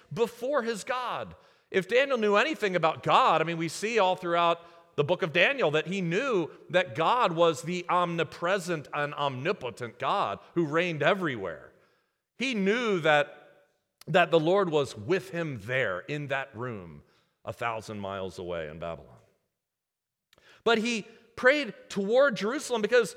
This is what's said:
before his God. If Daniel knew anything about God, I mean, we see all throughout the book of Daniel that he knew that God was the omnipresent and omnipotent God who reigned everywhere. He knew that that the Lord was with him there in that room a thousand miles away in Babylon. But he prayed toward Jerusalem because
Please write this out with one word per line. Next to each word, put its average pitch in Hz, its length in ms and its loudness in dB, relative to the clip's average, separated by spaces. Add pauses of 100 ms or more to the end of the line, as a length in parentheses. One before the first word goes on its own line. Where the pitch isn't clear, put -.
(140)
before 240 480 -2
his 226 220 -4
God. 185 500 -6 (360)
If - 180 0
Daniel 262 280 4
knew 214 200 4
anything 214 400 2
about 156 260 2
God, 202 400 4
I - 20 2
mean, 165 140 -4
we 165 100 -2
see 220 300 -2
all 185 180 4
throughout 170 440 2 (340)
the 147 100 0
book 175 180 0
of 170 100 -4
Daniel 196 400 4
that 156 160 0
he 196 120 -4
knew 185 480 0 (220)
that 156 240 0
God 190 380 2
was 165 300 4
the 175 260 -6
omnipresent 170 1080 -2
and 147 180 -2
omnipotent 135 840 -4
God 135 400 -2 (160)
who 170 100 0
reigned 156 380 -2
everywhere. 117 720 -2 (640)
He 254 160 -4
knew 208 460 0
that 147 460 2 (640)
that 165 220 4
the 165 100 6
Lord 180 300 2
was 147 260 0
with 156 340 -4
him 160 340 -6
there 110 360 -2
in 147 280 -8
that 135 260 -6
room 101 480 -10 (420)
a 117 80 -10
thousand 113 460 -8
miles 95 400 -8
away 85 300 -8
in 80 100 -14
Babylon. 82 320 -12 (1500)
But 226 140 4
he 226 280 -2 (300)
prayed 254 380 2 (140)
toward 226 480 2
Jerusalem 226 460 -4
because 220 340 2